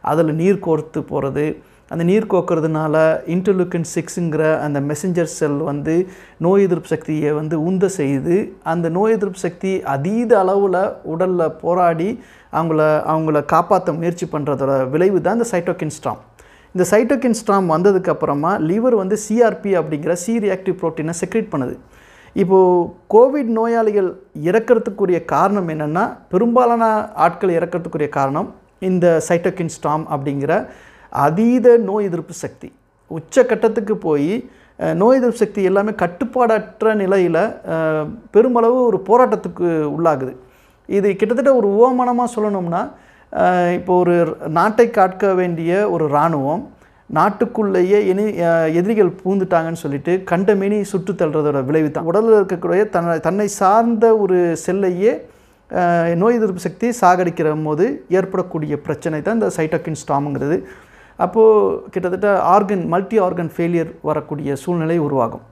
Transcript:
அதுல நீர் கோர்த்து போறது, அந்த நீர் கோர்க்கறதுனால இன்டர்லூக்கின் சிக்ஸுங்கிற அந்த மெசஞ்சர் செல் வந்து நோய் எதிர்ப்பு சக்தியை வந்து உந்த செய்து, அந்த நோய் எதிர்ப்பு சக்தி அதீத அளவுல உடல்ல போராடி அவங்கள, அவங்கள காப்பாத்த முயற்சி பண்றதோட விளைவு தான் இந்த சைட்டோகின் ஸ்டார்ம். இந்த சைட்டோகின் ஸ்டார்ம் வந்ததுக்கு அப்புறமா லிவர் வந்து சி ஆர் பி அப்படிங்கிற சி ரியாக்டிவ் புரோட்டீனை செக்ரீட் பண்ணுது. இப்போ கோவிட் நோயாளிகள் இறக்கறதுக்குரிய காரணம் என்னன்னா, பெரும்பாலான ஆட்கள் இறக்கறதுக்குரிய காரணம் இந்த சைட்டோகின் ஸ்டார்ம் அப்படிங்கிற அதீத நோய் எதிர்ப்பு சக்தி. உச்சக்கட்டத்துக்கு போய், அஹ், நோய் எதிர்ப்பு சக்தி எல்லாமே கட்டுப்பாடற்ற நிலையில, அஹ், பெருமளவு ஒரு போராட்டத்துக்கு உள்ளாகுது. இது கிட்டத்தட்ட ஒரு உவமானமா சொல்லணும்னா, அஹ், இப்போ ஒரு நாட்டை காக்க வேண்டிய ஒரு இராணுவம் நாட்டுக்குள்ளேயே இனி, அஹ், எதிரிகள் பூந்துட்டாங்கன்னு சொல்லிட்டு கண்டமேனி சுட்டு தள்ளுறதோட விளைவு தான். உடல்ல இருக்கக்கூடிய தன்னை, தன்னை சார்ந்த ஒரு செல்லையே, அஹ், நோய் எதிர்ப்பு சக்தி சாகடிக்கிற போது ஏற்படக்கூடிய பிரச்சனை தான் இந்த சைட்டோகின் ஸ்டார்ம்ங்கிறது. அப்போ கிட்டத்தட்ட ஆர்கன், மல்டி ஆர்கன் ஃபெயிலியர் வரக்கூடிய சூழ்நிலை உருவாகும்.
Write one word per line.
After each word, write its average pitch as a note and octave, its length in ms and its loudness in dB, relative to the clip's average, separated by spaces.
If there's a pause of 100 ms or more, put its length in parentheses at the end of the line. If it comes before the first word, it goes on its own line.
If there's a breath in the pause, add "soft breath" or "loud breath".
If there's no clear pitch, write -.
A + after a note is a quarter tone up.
அதுல D#3 300 0
நீர் F3+ 260 2
கோர்த்து D#3 420 -2
போறது, C#3+ 440 -4 (440 soft breath)
அந்த E3+ 160 -4
நீர் G#3 220 2
கோர்க்கறதுனால D#3+ 680 0 (320)
இன்டர்லூக்கின் F3+ 580 -2
சிக்ஸுங்கிற D#3 760 -2
அந்த C#3+ 220 -2
மெசஞ்சர் D#3+ 500 -2
செல் D3 260 -2
வந்து C#3+ 380 -4 (440 loud breath)
நோய் F#3+ 240 2
எதிர்ப்பு F3 260 0
சக்தியை D#3 440 -2
வந்து D3+ 300 -2
உந்த F#3 260 0
செய்து, D#3+ 640 -2 (100)
அந்த E3 260 -2
நோய் G3 240 0
எதிர்ப்பு G3 260 -2
சக்தி F#3 440 -4
அதீத G3+ 600 0
அளவுல F#3+ 340 2 (280)
உடல்ல F3 440 -2
போராடி F3 720 0 (320 loud breath)
அவங்கள, D#3 540 2
அவங்கள D#3 380 0
காப்பாத்த E3+ 520 2
முயற்சி E3+ 300 -4
பண்றதோட C3+ 640 -2
விளைவு F3+ 300 0
தான் F3+ 160 -2
இந்த A#3 140 -2
சைட்டோகின் E3+ 400 -4
ஸ்டார்ம். - 300 -8 (540 soft breath)
இந்த F3+ 160 0
சைட்டோகின் A#3 440 2
ஸ்டார்ம் G3 360 0
வந்ததுக்கு F3+ 380 2
அப்புறமா D#3 500 -2
லிவர் G#3+ 360 0
வந்து G3 220 0
சி G#3+ 260 0
ஆர் A3 180 2
பி G3 160 -2
அப்படிங்கிற D#3 360 -4
சி A3+ 260 -4
ரியாக்டிவ் F#3+ 360 -4
புரோட்டீனை E3 460 -4
செக்ரீட் G#3 300 -4
பண்ணுது. C#3 240 -6 (640 soft breath)
இப்போ F#3+ 220 4 (520)
கோவிட் C4 380 4
நோயாளிகள் A3 640 0 (340)
இறக்கறதுக்குரிய F#3+ 800 0
காரணம் F#3 440 0
என்னன்னா, D#3 480 -4 (120)
பெரும்பாலான A#3 560 2 (300)
ஆட்கள் F3 360 0
இறக்கறதுக்குரிய E3 580 -2
காரணம் C#3+ 460 -2 (240)
இந்த F3 500 2
சைட்டோகின் F3 520 -2
ஸ்டார்ம் D#3 300 -2
அப்படிங்கிற C#3 420 -4 (600 loud breath)
அதீத A#3 640 4
நோய் G#3 280 0
எதிர்ப்பு E3+ 280 -6
சக்தி. - 400 -14 (380)
உச்சக்கட்டத்துக்கு A3 840 0
போய், D#3+ 560 -2 (280 loud breath)
அஹ், D#3+ 160 -2
நோய் G#3+ 220 4
எதிர்ப்பு B3 200 2
சக்தி G#3 260 -2
எல்லாமே G3 320 2
கட்டுப்பாடற்ற A3 1000 0
நிலையில, F#3 440 2 (280)
அஹ், D#3 420 -2 (220)
பெருமளவு A#3 540 4
ஒரு G3 220 2
போராட்டத்துக்கு F#3+ 600 2 (220)
உள்ளாகுது. C#3+ 440 0 (540 soft breath)
இது G3 280 0
கிட்டத்தட்ட A#3+ 380 2
ஒரு A3+ 140 2
உவமானமா B3 560 2 (100)
சொல்லணும்னா, G3 480 -2 (500 loud breath)
அஹ், F3+ 400 0
இப்போ F3+ 260 0
ஒரு F3 160 4 (340)
நாட்டை G#3+ 420 2
காக்க F#3+ 440 2
வேண்டிய F3+ 560 0
ஒரு D#3 180 0
இராணுவம் D3 540 0 (520 soft breath)
நாட்டுக்குள்ளேயே G3 920 2
இனி, F#3+ 160 0
அஹ், E3 520 0
எதிரிகள் F#3+ 360 2
பூந்துட்டாங்கன்னு F#3 600 -2
சொல்லிட்டு E3 520 -4
கண்டமேனி G3 580 0
சுட்டு G3 300 -4
தள்ளுறதோட D3+ 520 0
விளைவு D3+ 260 0
தான். D#3 160 -6
உடல்ல G#3+ 320 4
இருக்கக்கூடிய F#3 500 0
தன்னை, E3+ 320 0
தன்னை G3 280 -2
சார்ந்த A3 720 4
ஒரு F3+ 380 2
செல்லையே, F#3 560 0 (580 soft breath)
அஹ், E3+ 440 0
நோய் G#3 200 2
எதிர்ப்பு G3+ 260 -2
சக்தி A3+ 400 -4
சாகடிக்கிற F3 600 2
போது D#3 460 -2
ஏற்படக்கூடிய F3 720 -2
பிரச்சனை D3+ 420 -6
தான் G#3+ 120 -2
இந்த G#3 220 0
சைட்டோகின் D#3+ 500 -4
ஸ்டார்ம்ங்கிறது. C#3+ 520 -2 (600 loud breath)
அப்போ G#3 240 0 (480)
கிட்டத்தட்ட F#3 520 0
ஆர்கன், F#3+ 440 2
மல்டி F#3+ 320 0
ஆர்கன் F3 380 -2
ஃபெயிலியர் E3+ 340 -2 (120)
வரக்கூடிய D3 540 -4
சூழ்நிலை E3+ 420 -2
உருவாகும். C3 420 0 (120)